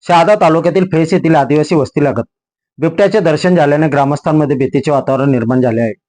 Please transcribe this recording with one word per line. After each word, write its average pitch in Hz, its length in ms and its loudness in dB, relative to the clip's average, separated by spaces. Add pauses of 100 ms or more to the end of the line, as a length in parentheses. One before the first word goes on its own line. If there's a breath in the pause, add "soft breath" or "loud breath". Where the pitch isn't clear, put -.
शहादा 175 280 4
तालुक्यातील 170 560 0
फेस 160 220 0
येथील 165 220 2
आदिवासी 151 400 0
वस्तीलगत 131 480 -2 (540)
बिबट्याचे 196 420 0
दर्शन 165 360 0
झाल्याने 151 320 2
ग्रामस्थांमध्ये 143 720 -2
भीतीचे 135 340 -2
वातावरण 135 380 -2
निर्माण 127 320 0
झाले 117 200 0
आहे. 110 120 -4 (160)